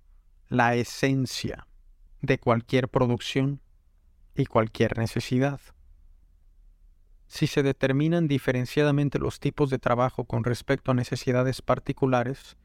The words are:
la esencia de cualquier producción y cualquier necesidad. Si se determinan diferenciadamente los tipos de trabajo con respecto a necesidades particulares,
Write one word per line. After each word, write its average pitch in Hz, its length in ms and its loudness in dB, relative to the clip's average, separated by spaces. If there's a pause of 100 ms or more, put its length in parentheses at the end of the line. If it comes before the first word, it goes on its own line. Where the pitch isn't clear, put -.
(500)
la 120 260 2
esencia 131 920 -2 (540)
de 131 160 2
cualquier 123 520 0
producción 135 720 0 (720)
y 135 100 0
cualquier 113 520 0
necesidad. 127 640 -2 (1700)
Si - 200 -2
se 147 160 0
determinan 147 640 2
diferenciadamente 143 920 0
los 135 200 -4
tipos 143 300 0
de 131 100 -2
trabajo 120 460 0
con 117 180 -2
respecto 123 480 -2
a 127 40 4
necesidades 127 680 -2
particulares, 131 1040 -2